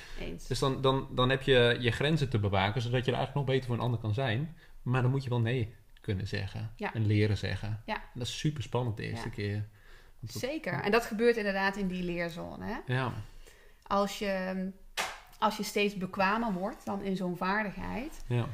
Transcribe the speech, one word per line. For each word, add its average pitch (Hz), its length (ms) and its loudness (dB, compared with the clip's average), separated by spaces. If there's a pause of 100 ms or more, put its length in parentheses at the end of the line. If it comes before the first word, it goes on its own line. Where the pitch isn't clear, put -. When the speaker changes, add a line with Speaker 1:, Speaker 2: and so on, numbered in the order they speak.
(200)
Speaker 1:
eens. 95 260 -8
Speaker 2:
Dus 123 120 -2
dan, 135 240 0
dan, 135 280 4
dan 127 200 4
heb 131 120 2
je 120 380 8
je 120 100 2
grenzen 143 380 2
te 113 100 2
bewaken, 101 440 2
zodat 120 220 0
je 131 60 0
er 120 60 2
eigenlijk 131 300 -2
nog 131 100 2
beter 127 100 -2
voor - 100 0
een 113 80 -2
ander 120 160 0
kan 107 140 0
zijn. 135 420 -2 (260)
Maar 123 200 2
dan 127 80 4
moet 135 140 0
je 120 60 -6
wel 120 100 2
nee 113 340 0 (260)
kunnen 101 260 -2
zeggen. 101 500 -6
Speaker 1:
Ja. - 180 -4
Speaker 2:
En 113 120 2
leren 104 300 6
zeggen. 104 500 -4
Speaker 1:
Ja. 107 80 -2
Speaker 2:
En - 60 -4 (140)
dat 123 120 -6
is - 120 -6
super 151 240 -2
spannend 120 340 -2
de 113 60 -8
eerste 110 260 -4
Speaker 1:
Ja. 107 60 -8
Speaker 2:
keer. 104 340 -2 (520)
Want - 120 -10
dat - 100 -8
Speaker 1:
Zeker. 196 400 -4
En 202 80 0
dat 208 140 6
gebeurt 233 320 4
inderdaad 196 400 0
in 196 120 -2
die 180 160 -4
leerzone, 170 600 -6
hè? 233 280 -4
Speaker 2:
Ja. 127 180 0 (760)
Speaker 1:
Als 202 320 2
je, 190 500 -2 (680)
als 214 180 2
je 214 60 -4
steeds 202 340 0
bekwamer 196 560 2
wordt 196 320 -4
dan 202 180 -4
in 190 140 0
zo'n 180 200 -2
vaardigheid. 190 920 -2
Speaker 2:
Ja. 120 260 2